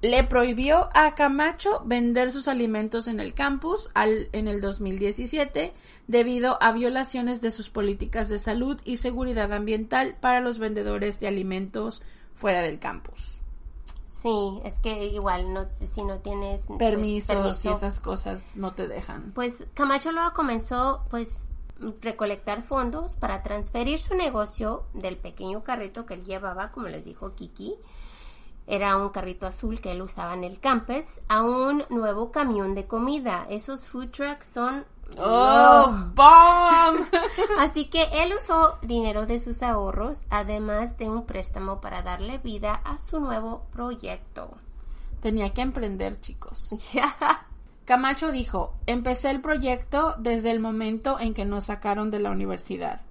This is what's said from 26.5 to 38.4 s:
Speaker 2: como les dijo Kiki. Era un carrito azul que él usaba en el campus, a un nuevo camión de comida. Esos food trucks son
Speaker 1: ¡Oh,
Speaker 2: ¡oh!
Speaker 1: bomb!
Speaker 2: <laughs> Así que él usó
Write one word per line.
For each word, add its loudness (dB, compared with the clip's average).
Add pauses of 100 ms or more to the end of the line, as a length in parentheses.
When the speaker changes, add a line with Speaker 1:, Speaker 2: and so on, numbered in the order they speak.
Speaker 2:
como -10
les -12
dijo -12
Kiki. -12 (920)
Era 0
un 0
carrito -8
azul -6
que -8
él -6
usaba -8
en -8
el -10
campus, -2
a 4
un 0
nuevo -2
camión 0
de -6
comida. -2
Esos -10
food -10
trucks -8
son -4 (340)
Speaker 1:
¡Oh, 10
Speaker 2:
¡oh! 2 (240)
Speaker 1:
bomb! 12 (240)
Speaker 2:
<laughs> 0
Así 2
que 2 (100)
él 2
usó 4